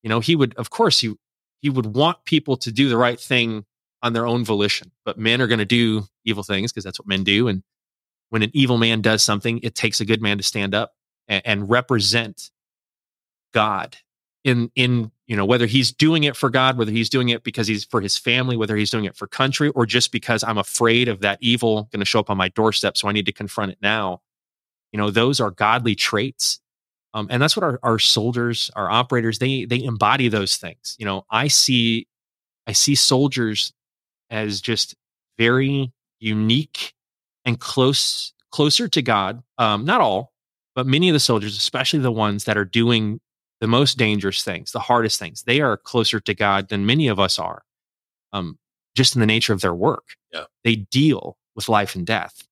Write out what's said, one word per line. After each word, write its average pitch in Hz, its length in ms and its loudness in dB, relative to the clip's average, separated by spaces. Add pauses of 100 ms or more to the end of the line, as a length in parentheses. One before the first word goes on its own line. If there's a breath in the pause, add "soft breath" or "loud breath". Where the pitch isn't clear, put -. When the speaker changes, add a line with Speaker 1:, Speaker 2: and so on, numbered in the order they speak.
Speaker 1:
You 113 80 -8
know, 113 100 2
he 160 160 2
would, 131 200 2
of 120 140 -8
course, 220 300 2
he, 110 140 -4 (480)
he 143 80 0
would 127 160 -2
want 143 380 0
people 139 340 0
to 120 140 -8
do 135 160 2
the 117 100 2
right 120 200 2
thing 113 460 -2 (380)
on 117 100 0
their 117 140 0
own 120 180 0
volition, 104 460 0 (160)
but 107 120 -8
men 113 220 2
are 123 60 2
gonna 107 180 2
do 110 400 2 (200)
evil 104 180 -2
things 101 300 -4
'cause 95 120 -10
that's 92 140 -12
what - 100 -14
men 95 160 0
do. 104 240 4
And 95 140 -2 (680)
when 110 120 0
an 110 120 0
evil 123 240 4
man 113 220 2
does 110 220 2
something, 117 400 -2
it 117 120 -8
takes - 260 -2
a 110 40 -2
good 110 180 0
man 104 160 0
to 92 60 -8
stand 101 300 -4
up 110 200 -4 (340)
and, 101 180 -2
and 101 240 -2
represent 117 800 0 (1000)
God 107 440 -2 (480)
in, 120 300 2
in, 123 360 2 (160)
you 113 100 -2
know, 101 80 2
whether 117 220 4
he's 120 260 2
doing 156 320 4
it 143 100 0
for 139 140 -2
God, 131 300 2
whether 107 140 0
he's 113 180 0
doing 127 180 2
it 117 140 -2
because 113 240 -4
he's 104 180 -2
for 117 160 -2
his 98 160 -4
family, 127 400 0
whether 110 180 -2
he's 104 160 0
doing 110 140 -2
it 95 120 -6
for 104 100 -12
country, 139 440 0
or 127 140 0
just 117 280 0
because 113 300 -2
I'm 110 140 -2
afraid 117 520 2
of 98 120 -6
that 101 220 0
evil 117 500 0
gonna 101 140 -4
show 113 140 2
up 104 100 -6
on 98 80 0
my 92 100 0
doorstep, 110 480 0
so - 100 -4
I 101 60 0
need 104 140 -2
to 101 60 -4
confront 101 400 -8
it - 100 -18
now. 101 400 -2 (680)
You 104 60 -6
know, 104 120 0
those 123 300 2
are 104 100 0
godly 110 440 0
traits. - 680 -4 (520)
Um, 107 160 -6
and 123 140 0
that's 156 140 2
what 202 80 -2
our, 135 180 -2
our 113 160 2
soldiers, 120 800 0
our 98 120 -4
operators, 113 520 0
they, 131 260 -2
they 123 160 -2
embody 120 460 0
those 101 280 0
things. - 420 -12
You 113 60 -12
know, 98 240 -6
I 120 200 0
see, 117 580 2 (640)
I 110 40 -8
see 143 220 2
soldiers 127 800 0 (580)
as 107 300 -4
just - 340 -4 (420)
very 131 560 0 (280)
unique 110 760 -2 (500)
and 117 140 -2
close, - 760 0 (200)
closer 151 360 2
to 147 140 0
God. 110 400 0 (160)
Um, 110 260 2
not 214 160 2
all, 123 320 0 (440)
but 127 100 -2
many 156 220 4
of 170 60 4
the 147 60 4
soldiers, 107 360 0
especially 123 420 -2
the 127 140 0
ones 104 320 -2
that 107 120 0
are 104 80 0
doing 110 560 0 (400)
the 110 60 -2
most 131 320 2
dangerous 104 460 0
things, 92 260 -8
the 123 80 -8
hardest 113 400 0
things, 95 240 -12
they 123 180 0
are 120 160 2
closer 113 440 -2
to - 140 -6
God 98 340 0
than 101 180 -2
many 139 220 2
of 101 100 0
us 95 220 0
are, 85 240 -10 (680)
um, 90 240 -8 (380)
just 131 220 2
in 120 40 2
the 110 60 4
nature 110 260 2
of 95 100 -2
their 87 120 0
work. 113 360 -2 (220)
Speaker 2:
Yeah. 80 120 -12 (180)
Speaker 1:
They 113 140 2
deal 127 600 0 (200)
with 104 120 -8
life 104 280 2
and 87 100 -6
death. 98 460 -6